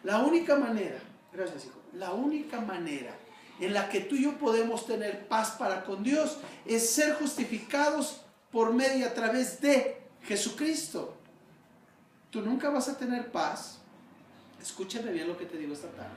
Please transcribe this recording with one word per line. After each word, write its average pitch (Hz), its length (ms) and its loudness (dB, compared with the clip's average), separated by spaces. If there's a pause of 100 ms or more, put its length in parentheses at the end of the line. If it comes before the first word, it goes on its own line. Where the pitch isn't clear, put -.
La 208 160 2
única 302 380 6
manera, 208 420 0 (340)
gracias, 160 320 -6
hijo, 127 140 -18 (140)
la 185 180 -6
única 262 500 -2
manera 165 560 -6 (420)
en 190 140 0
la 196 160 2
que 196 120 0
tú - 140 -2
y 262 60 4
yo 285 160 2
podemos 226 480 2
tener 208 420 -4
paz 220 300 0
para 190 260 -2
con 196 200 -6
Dios 294 340 2 (260)
es 226 280 2
ser 302 240 4
justificados 285 1040 0 (300)
por 226 200 4
medio 262 280 4
y 247 40 2
a 240 120 -2
través 233 440 0
de 285 400 4 (220)
Jesucristo. - 960 -4 (1120)
Tú 220 120 -4
nunca 262 280 0
vas 277 180 2
a 269 100 -4
tener 247 340 -2
paz, - 480 -4 (840)
escúchame 220 500 -6
bien 165 160 -2
lo 175 80 -2
que 175 120 -10
te 170 100 -10
digo 147 160 -6
esta 143 160 -10
tarde - 280 -12